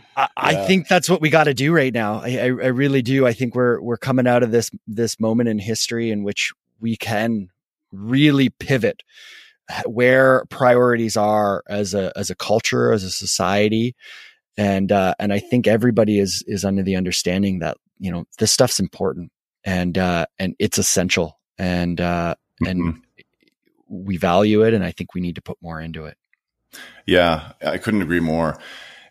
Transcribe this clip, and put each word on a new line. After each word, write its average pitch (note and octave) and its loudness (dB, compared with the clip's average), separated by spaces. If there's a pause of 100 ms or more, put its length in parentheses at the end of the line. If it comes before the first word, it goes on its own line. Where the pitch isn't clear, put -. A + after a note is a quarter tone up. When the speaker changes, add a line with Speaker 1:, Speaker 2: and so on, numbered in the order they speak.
(160)
Speaker 1:
I, C3+ 0 (100)
I C#3 2
Speaker 2:
Yeah. F3 -2
Speaker 1:
think F#3 2
that's B2 2
what F3 2
we D#3 2
gotta D3 4
do C#3 2
right C3 2
now. A2 -2
I, B2+ -4
I, C3+ -2
I B2+ 0
really C3+ 2
do. C3 2
I A#2 2
think A#2+ -4
we're, A#2+ 2
we're A#2 -6
coming B2+ 0
out B2 4
of A2+ 0
this, A2+ 2 (180)
this A2 -4
moment A2+ 0
in G#2+ -2
history A2+ -4
in G#2 -4
which - -6 (260)
we A2+ -4
can A2 -4 (420)
really C3+ 2
pivot - -2 (640)
h-, - -8
where B2+ 4
priorities B2 2
are G#2 0
as G2+ -4
a, F#2+ -2
as G2+ -6
a F#2 -8
culture, A#2+ 0
as G2+ 0
a F#2 -8
society. G#2+ 0 (600)
And, G2 2
uh, F#2+ 2
and G2+ -2
I G2+ 0
think B2 0
everybody G#2+ 4
is, F#2+ -2
is G2 -4
under G2 0
the F#2+ 0
understanding F#2 -2
that, D#2+ -6 (220)
you F#2+ -6
know, E2+ -6 (140)
this A2 2
stuff's - 2
important F2+ -4 (320)
and, F2+ -2
uh, F2 0 (120)
and F#2+ -4
it's G2+ -2
essential F2+ -2 (180)
and, F2 -2
uh, F2 -2 (300)
and F#2 -2
Speaker 2:
Mm-hmm. E2+ -4 (880)
Speaker 1:
we F#2+ -6
value G#2 2
it. A2+ 4
And G2+ 0
I F2 -4
think - -12
we F2+ -6
need F2 -6
to - -14
put - -14
more E2 -12
into D#2+ -12
it. D2 -18 (880)
Speaker 2:
Yeah, E2+ 2 (100)
I D2+ -2
couldn't G#2+ 0
agree E2+ 0
more. D#2+ -2 (520)